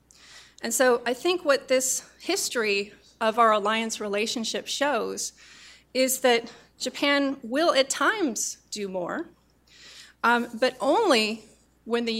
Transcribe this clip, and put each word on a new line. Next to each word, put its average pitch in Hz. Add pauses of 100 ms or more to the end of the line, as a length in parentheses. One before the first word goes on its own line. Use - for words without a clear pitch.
(640)
And 226
so 247
I 247
think 349
what 277
this 262 (160)
history 208 (280)
of 220
our 226
alliance 220
relationship 214
shows 208 (600)
is 262
that 240 (260)
Japan 277
will 277
at 269
times 330 (120)
do 202
more, 185 (920)
um, 233
but 254
only 240 (400)
when 240
the 226